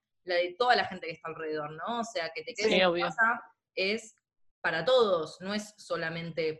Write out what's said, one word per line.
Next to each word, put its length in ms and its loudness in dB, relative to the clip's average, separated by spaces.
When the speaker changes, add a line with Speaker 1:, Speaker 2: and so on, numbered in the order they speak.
Speaker 1:
la 120 -2
de 220 0
toda 180 6
la 80 2
gente 220 -10
que 80 -8
está 160 -12
alrededor, 420 -6
¿no? 280 -6
O 40 -6
sea, 300 -6
que 100 -10
te 100 -12
quedes 180 0
Speaker 2:
Sí, 40 4
Speaker 1:
en 80 6
tu 60 6
Speaker 2:
obvio. 160 0
Speaker 1:
casa 340 2
es 400 -4
para 240 -2
todos, 560 4
no 140 -6
es 240 -6
solamente 800 -4